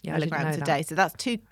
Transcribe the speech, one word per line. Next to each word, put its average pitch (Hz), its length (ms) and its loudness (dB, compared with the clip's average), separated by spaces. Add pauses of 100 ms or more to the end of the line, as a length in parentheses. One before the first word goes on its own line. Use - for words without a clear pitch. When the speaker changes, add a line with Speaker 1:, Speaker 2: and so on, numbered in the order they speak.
Speaker 1:
Yeah, 156 120 -4
I 160 60 0
didn't 156 100 0
know 160 80 -2
Speaker 2:
milligrams 151 200 0
a - 20 -2
Speaker 1:
that. 139 60 -2
Speaker 2:
day. 151 160 2
So 160 120 -6
that's 175 200 2
two, 240 240 -2 (140)